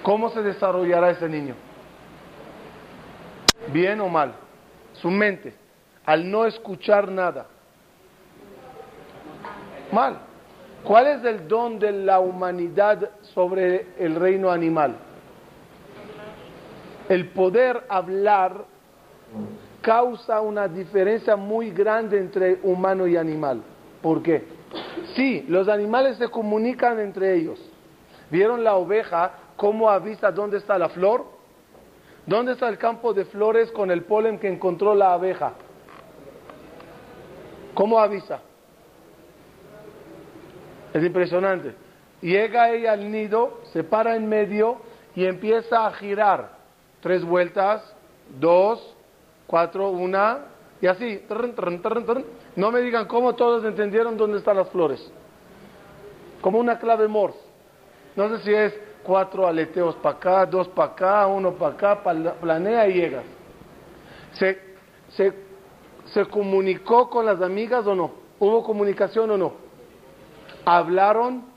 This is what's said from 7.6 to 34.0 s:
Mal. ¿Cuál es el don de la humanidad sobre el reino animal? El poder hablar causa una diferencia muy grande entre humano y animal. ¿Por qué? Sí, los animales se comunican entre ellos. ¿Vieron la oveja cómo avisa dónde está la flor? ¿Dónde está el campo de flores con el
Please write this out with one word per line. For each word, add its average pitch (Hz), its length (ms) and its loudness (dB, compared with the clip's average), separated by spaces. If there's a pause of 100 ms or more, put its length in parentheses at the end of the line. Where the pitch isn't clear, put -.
Mal. 226 280 0 (640)
¿Cuál 233 240 6
es 277 160 0
el 214 240 -4
don 226 320 -2
de 208 120 0
la 190 280 2
humanidad 180 920 0 (240)
sobre 185 540 0 (100)
el 170 160 -2
reino 185 380 2
animal? 160 460 0 (2000)
El 180 220 -2
poder 233 580 0
hablar 190 800 -2 (1160)
causa 226 580 0
una 208 260 -4
diferencia 190 680 0
muy 214 340 -4
grande 208 480 0
entre 185 460 0
humano 190 420 0
y 175 100 4
animal. 151 460 -2 (400)
¿Por 160 220 0
qué? 160 200 2 (680)
Sí, 247 340 0
los 185 200 2
animales 214 500 0
se 233 120 -4
comunican 226 680 0
entre 190 360 0
ellos. 160 240 -2 (720)
¿Vieron 220 320 2
la 220 100 4
oveja 185 600 0 (220)
cómo 214 320 0
avisa 202 440 0
dónde 202 260 -4
está 196 220 -2
la 160 100 0
flor? 202 360 0 (1000)
¿Dónde 240 280 0
está 247 160 -2
el 202 100 -6
campo 233 340 -2
de 196 120 0
flores 220 440 2
con 202 220 -2
el 175 100 0